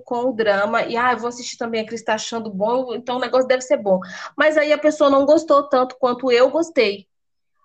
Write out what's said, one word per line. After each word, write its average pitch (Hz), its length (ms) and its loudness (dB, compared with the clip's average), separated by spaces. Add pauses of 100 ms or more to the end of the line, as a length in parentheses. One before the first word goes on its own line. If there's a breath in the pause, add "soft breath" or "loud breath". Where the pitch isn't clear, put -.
com 240 240 -4
o 240 40 -4
drama, 214 500 0
e, 233 140 -6
"Ah, 247 160 2
eu 226 60 -4
vou 240 100 -6
assistir 240 280 -14
também, 226 240 -6
a 220 40 -6
Cris 226 180 -12
tá 220 120 -2
achando 220 380 -8
bom, 233 420 -2
então 247 220 -8
o - 20 -6
negócio 254 280 0
deve 254 140 2
ser 285 160 -2
bom." 196 220 0 (380 loud breath)
Mas 302 200 4
aí 294 160 2
a 285 40 0
pessoa 302 320 2
não 277 160 4
gostou 294 440 4
tanto 254 300 0
quanto 247 320 -2
eu 247 200 6
gostei. 233 560 0 (580)